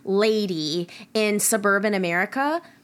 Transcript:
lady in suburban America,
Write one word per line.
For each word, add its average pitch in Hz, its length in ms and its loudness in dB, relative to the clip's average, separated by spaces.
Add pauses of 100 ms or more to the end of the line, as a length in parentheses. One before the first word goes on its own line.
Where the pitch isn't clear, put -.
lady 185 840 0 (280)
in 208 260 2
suburban 202 540 2
America, 202 680 0 (220)